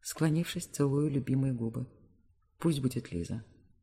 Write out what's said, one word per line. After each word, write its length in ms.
Склонившись, 640
целую 440
любимые 440
губы. 340
«Пусть 220
будет 300
Лиза». 340